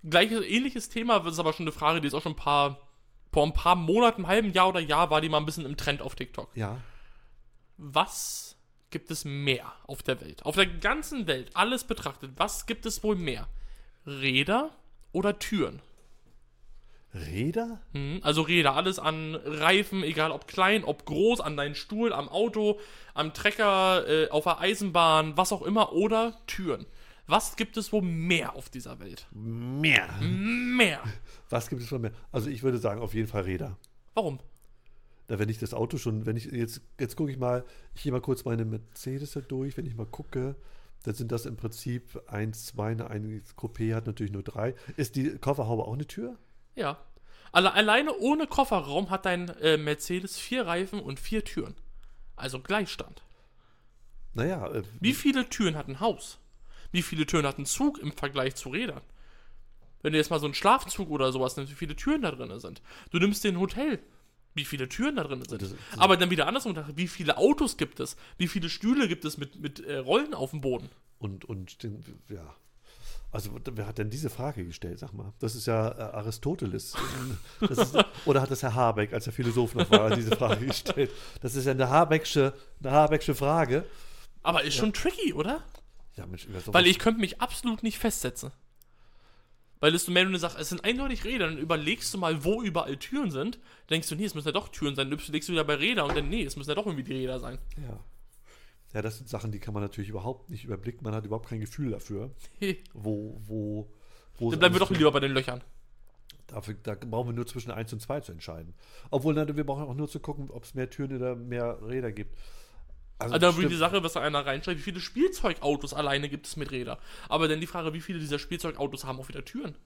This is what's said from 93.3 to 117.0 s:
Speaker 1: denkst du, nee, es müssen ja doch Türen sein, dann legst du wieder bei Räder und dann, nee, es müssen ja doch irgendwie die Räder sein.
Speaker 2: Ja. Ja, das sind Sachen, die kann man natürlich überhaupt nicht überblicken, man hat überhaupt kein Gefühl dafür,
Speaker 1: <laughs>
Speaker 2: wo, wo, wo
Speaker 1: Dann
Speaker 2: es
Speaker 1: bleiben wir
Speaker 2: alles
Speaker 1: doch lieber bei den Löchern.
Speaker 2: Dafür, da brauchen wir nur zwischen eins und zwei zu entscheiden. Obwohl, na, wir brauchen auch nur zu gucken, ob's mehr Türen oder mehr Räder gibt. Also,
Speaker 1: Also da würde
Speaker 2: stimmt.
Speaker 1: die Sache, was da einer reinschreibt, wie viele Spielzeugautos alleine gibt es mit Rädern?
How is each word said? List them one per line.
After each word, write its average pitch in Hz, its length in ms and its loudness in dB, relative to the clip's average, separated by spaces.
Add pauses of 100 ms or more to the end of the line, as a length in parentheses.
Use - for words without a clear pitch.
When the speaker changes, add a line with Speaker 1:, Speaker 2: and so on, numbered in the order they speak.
Speaker 1:
denkst 160 180 0
du, 156 60 -4
nee, 196 100 -2
es 196 80 -4
müssen 151 140 -4
ja 151 40 0
doch 190 180 0
Türen 143 260 -4
sein, 135 160 -2
dann 143 160 -4
legst 151 220 -4
du 180 40 -2
wieder 160 120 2
bei 147 100 2
Räder 151 300 0
und 143 120 0
dann, 143 120 -2
nee, 208 140 0
es 135 120 -6
müssen 143 140 -10
ja 147 60 0
doch 208 120 -2
irgendwie 147 160 -4
die 127 100 -6
Räder 127 260 -4
sein. 120 200 -8 (180)
Speaker 2:
Ja. 117 220 -10 (920)
Ja, 104 80 -2
das 110 160 -4
sind 131 120 -16
Sachen, 110 220 -6
die 101 80 -6
kann 110 140 -8
man 104 100 -2
natürlich 101 260 -8
überhaupt 107 400 -8
nicht 113 140 -10
überblicken, 113 400 -8
man 107 100 -4
hat 110 120 -4
überhaupt 110 240 -8
kein 113 100 -6
Gefühl 117 320 -4
dafür, 101 400 -8 (280)
Speaker 1:
<laughs> 196 120 -2 (220)
Speaker 2:
wo, 107 520 -6
wo, 107 460 -6 (460)
wo 117 120 0
Speaker 1:
Dann 117 60 2
Speaker 2:
es 156 40 -2
Speaker 1:
bleiben 180 160 10
wir 180 60 8
Speaker 2:
alles 190 80 4
Speaker 1:
doch 190 80 2
lieber 151 140 10
bei 143 80 4
den 139 140 0
Löchern. 127 280 0 (840)
Speaker 2:
Dafür, 110 340 -8
da 107 140 -6
brauchen 117 320 -4
wir 117 60 -4
nur 117 120 -2
zwischen 120 240 -10
eins 113 240 -6
und 110 80 -8
zwei 143 200 -4
zu - 100 -14
entscheiden. 82 420 -12 (380)
Obwohl, 139 240 4
na, 156 100 2 (100)
wir 151 100 0
brauchen 139 180 -4
auch 131 100 -8
nur 147 160 -4
zu 156 120 -8
gucken, 139 280 -8
ob's - 240 -14
mehr 127 160 -4
Türen 139 280 -6
oder 123 180 -2
mehr 120 500 -4
Räder 120 280 -4
gibt. 104 220 -8 (840)
Also, 117 140 -2
Speaker 1:
Also 165 80 6
da 175 60 10
würde 170 200 6
Speaker 2:
stimmt. - 60 2
Speaker 1:
die 170 40 -2
Sache, 175 260 4
was 165 100 -4
da 156 80 0
einer 147 240 0
reinschreibt, 143 340 -4
wie - 40 -10
viele 180 180 -6
Spielzeugautos 175 920 0
alleine 143 360 0
gibt 143 180 -8
es - 80 -10
mit 139 160 -6
Rädern? 127 260 -6 (300)